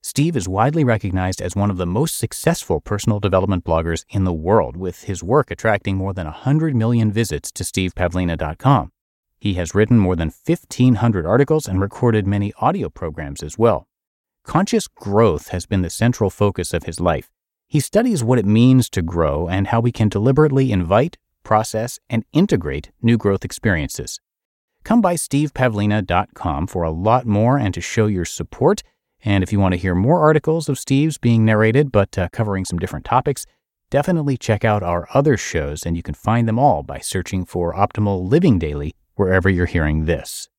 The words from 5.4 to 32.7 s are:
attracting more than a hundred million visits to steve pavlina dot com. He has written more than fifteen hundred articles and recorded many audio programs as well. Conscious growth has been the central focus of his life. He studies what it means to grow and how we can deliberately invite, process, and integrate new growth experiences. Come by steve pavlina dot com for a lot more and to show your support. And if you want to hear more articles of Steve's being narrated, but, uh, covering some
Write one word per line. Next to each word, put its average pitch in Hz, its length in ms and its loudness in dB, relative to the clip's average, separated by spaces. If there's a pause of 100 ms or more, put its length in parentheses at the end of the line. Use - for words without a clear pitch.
attracting 101 460 -2
more 95 160 -4
than 90 140 -6
a 76 40 -8
hundred 147 460 -2
million 113 340 2
visits 101 400 -4
to - 140 -10
steve 92 300 -4
pavlina 87 420 -2
dot 76 220 -6
com. 127 340 2 (460)
He 101 160 -4
has 87 200 -4
written 110 220 4
more 92 180 4
than 82 140 -2
fifteen - 680 0
hundred 101 280 0
articles 120 420 2
and 95 140 -2
recorded 107 460 0
many 101 340 -2
audio 131 300 -2
programs 76 520 -10
as 76 140 -12
well. 107 320 2 (540)
Conscious 202 460 0
growth 101 600 0
has 92 160 -6
been 95 160 -2
the 87 80 -2
central 113 400 0
focus 92 460 -2
of 82 80 -2
his - 180 -10
life. 85 300 -2 (360)
He 151 140 0
studies 214 420 0
what 123 160 2
it 101 60 0
means 120 460 4
to 95 100 -2
grow 82 480 -2
and 95 200 -2
how 117 120 0
we 120 100 0
can 107 200 0
deliberately 135 600 2
invite, 98 460 2 (280)
process, 110 540 -2 (120)
and 113 240 -2
integrate 87 560 0 (100)
new 117 160 4
growth 101 260 0
experiences. - 800 -4 (640)
Come 233 180 2
by 175 160 0
steve 143 380 -2
pavlina 104 500 0
dot 90 300 -2
com 80 320 -4
for 87 160 -4
a 80 80 0
lot 107 340 0
more 110 320 2
and 101 160 0
to 85 80 -8
show - 240 0
your 95 220 0
support. - 560 -2 (440)
And 101 160 2
if 90 120 -2
you 98 40 2
want 95 140 4
to 90 60 -2
hear 87 160 -2
more 131 260 2
articles 156 480 2
of 139 100 -2
Steve's 143 380 0
being 113 300 4
narrated, 110 440 4
but, 98 280 2
uh, 87 120 -2
covering 98 360 -2
some 87 120 -4